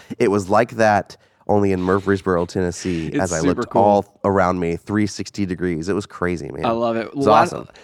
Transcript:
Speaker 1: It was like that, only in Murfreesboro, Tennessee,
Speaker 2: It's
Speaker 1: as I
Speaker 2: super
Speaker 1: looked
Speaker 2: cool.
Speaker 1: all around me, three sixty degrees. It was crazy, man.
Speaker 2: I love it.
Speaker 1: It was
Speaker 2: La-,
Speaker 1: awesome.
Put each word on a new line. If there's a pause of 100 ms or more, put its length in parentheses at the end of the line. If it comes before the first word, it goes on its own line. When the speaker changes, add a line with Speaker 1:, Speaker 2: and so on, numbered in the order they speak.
(180)
Speaker 1:
It
was
like
that, (280)
only
in
Murfreesboro,
Tennessee,
Speaker 2:
It's
Speaker 1:
as
I
Speaker 2:
super
Speaker 1:
looked
Speaker 2:
cool.
Speaker 1:
all
around
me,
three
sixty
degrees.
It
was
crazy,
man.
Speaker 2:
I
love
it.
Speaker 1:
It
was
Speaker 2:
La-,
Speaker 1:
awesome. (160)